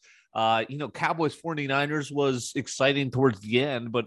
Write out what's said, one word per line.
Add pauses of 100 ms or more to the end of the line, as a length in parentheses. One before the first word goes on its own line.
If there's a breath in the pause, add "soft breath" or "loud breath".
(320 soft breath)
Uh,
you
know,
Cowboys
forty-niners
was
exciting
towards
the
end,
but